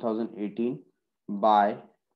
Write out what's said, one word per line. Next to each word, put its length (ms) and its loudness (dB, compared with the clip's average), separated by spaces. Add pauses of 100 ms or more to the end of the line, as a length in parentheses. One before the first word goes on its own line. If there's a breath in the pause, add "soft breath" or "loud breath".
थाउजेंड 340 -4 (120)
एटीन 340 -4 (460)
by 500 2 (360)